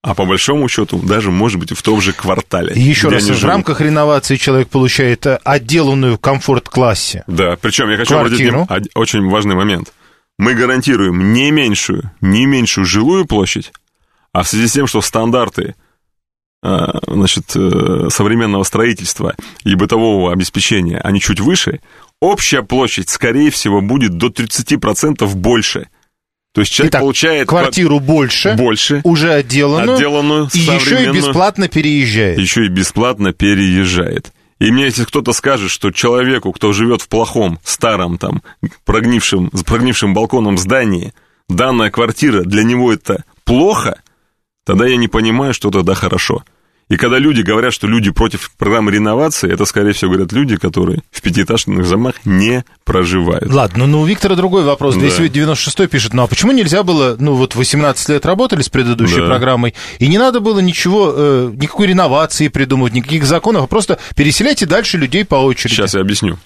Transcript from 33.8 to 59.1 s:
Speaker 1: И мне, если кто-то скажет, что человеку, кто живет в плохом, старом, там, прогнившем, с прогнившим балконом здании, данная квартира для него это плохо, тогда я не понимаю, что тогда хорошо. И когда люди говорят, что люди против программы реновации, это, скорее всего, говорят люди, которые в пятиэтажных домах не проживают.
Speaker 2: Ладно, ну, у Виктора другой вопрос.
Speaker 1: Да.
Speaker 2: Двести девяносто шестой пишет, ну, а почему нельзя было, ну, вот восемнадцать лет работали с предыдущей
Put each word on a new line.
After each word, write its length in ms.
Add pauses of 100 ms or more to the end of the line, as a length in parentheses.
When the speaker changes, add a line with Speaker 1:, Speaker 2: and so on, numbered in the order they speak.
Speaker 1:
И 100
мне, 140
если 180
кто-то 300
скажет, 360
что 220
человеку, 600
кто 180
живет 300
в 80
плохом, 560
старом, 520
там, 240 (440)
прогнившем, 680
с 120
прогнившим 500
балконом 440
здании, 560 (360)
данная 420
квартира 520
для 200
него 300
это 320 (180)
плохо, 580 (640)
тогда 220
я 80
не 140
понимаю, 440
что 180
тогда 220
хорошо. 520 (420)
И 100
когда 200
люди 240
говорят, 320
что 140
люди 240
против 480
программы 320
реновации, 600
это, 140
скорее 280
всего, 180
говорят 220
люди, 220
которые 540
в 100
пятиэтажных 720
домах 240 (120)
не 380 (200)
проживают. 680
Speaker 2:
Ладно, 360
ну, 140
у 40
Виктора 300
другой 280
вопрос. 300
Speaker 1:
Да. 80
Speaker 2:
Двести 260
девяносто 360
шестой 240
пишет, 260
ну, 80
а 60
почему 240
нельзя 320
было, 340
ну, 160
вот 220
восемнадцать 540
лет 180
работали 340
с 80
предыдущей 480